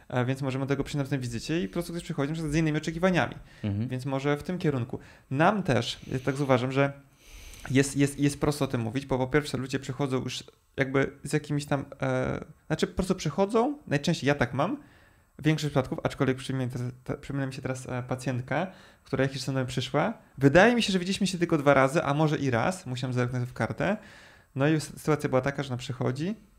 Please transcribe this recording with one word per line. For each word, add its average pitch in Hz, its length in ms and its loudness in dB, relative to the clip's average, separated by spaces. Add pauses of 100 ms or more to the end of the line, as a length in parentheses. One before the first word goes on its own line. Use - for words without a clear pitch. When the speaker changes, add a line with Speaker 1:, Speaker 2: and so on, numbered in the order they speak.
Speaker 1:
e, 123 160 0
więc 131 160 -2
możemy 135 260 -2
tego 139 160 0
przyjść - 140 -4
na 135 120 -2
tej 139 100 0
wizycie 123 440 -4
i 190 40 -4
po 190 60 -12
prostu - 200 -6
ktoś 170 100 -8
przychodzi 147 260 -2
na 160 40 -4
przykład 160 200 -4
z - 20 0
innymi 156 220 4
oczekiwaniami. 165 580 2 (280)
Speaker 2:
Mhm. 107 260 0
Speaker 1:
Więc 127 160 -4
może 139 320 2
w 147 60 -10
tym 185 140 -4
kierunku. 135 420 0 (320)
Nam 185 320 4
też, 120 440 0
ja 131 120 -4
tak 131 160 -2
zauważam, 131 360 2
że 139 220 2 (800)
jest, 135 260 4
jest, 139 220 2
jest 143 220 2
prosto 147 240 0
o - 20 -6
tym 123 140 -2
mówić, 117 240 -4
bo 131 120 0
po 127 100 0
pierwsze 143 300 0
ludzie 131 220 -4
przychodzą 131 440 -2
już 123 200 -8 (340)
jakby 135 340 0 (120)
z 143 100 -4
jakimiś 147 320 -2
tam, 139 200 -2 (160)
e, 131 440 -2 (220)
znaczy 156 200 0
po - 80 -12
prostu 185 200 0
przychodzą, 220 600 0 (100)
najczęściej 143 400 0
ja 143 80 4
tak - 180 0
mam, 165 240 0 (640)
w 135 40 -14
większości 151 260 2
przypadków, 139 340 0
aczkolwiek 131 340 0
przy 131 160 -8
mnie 131 140 -2
teraz, 123 240 -6 (120)
te-, 135 140 -6
przypomina 135 300 -6
mi 131 60 -8
się 131 80 -12
teraz, 127 280 -6
e, 127 140 -4
pacjentka, 127 640 -2 (360)
która 131 200 0
jakiś 135 220 0
czas 135 100 -2
temu 131 120 0
przyszła. 147 460 0 (240)
Wydaje 175 380 8
mi 233 80 2
się, 196 100 0
że 185 60 2
widzieliśmy 190 280 0
się 185 100 -2
tylko 170 200 2
dwa 143 160 6
razy, 135 300 4
a 143 100 0
może 151 240 2
i 139 140 0
raz, 120 340 0
musiałem 127 280 -4
zerknąć 123 360 -2
w - 40 -16
kartę. 151 440 -2 (580)
No 135 120 4
i 160 60 6
s-, 151 240 -2
sytuacja 147 320 0
była 127 120 4
taka, 139 220 -2
że 135 60 -8
ona 123 80 -4
przychodzi 127 580 -4 (240)